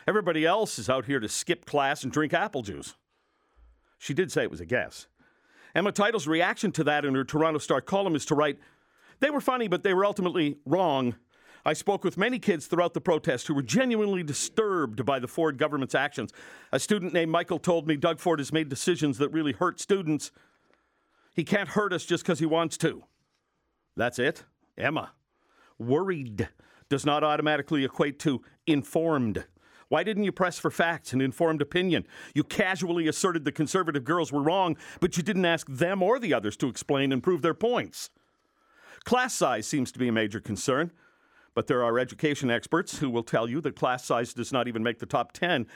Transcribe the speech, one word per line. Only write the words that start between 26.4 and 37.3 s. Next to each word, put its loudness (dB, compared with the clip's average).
does 0
not 2
automatically 0
equate -2
to 0
informed. 0
Why 2
didn't 0
you 0
press 0
for -2
facts -2
and 2
informed 0
opinion? 0
You 2
casually 0
asserted 0
the 0
conservative 0
girls 0
were 0
wrong, 2
but 2
you -2
didn't 2
ask 2
them 0
or 4
the 0
others 0
to 0
explain 0
and 0
prove 0